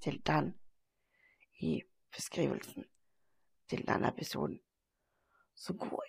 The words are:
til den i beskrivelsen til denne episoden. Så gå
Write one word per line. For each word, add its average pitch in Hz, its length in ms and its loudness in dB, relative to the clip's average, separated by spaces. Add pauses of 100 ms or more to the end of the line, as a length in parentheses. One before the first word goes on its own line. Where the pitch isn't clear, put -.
til - 240 -2
den 151 280 4 (1080)
i 80 180 2 (340)
beskrivelsen - 720 -2 (840)
til - 200 -2
denne - 240 4
episoden. - 480 -2 (960)
Så - 220 -6
gå - 220 -2 (100)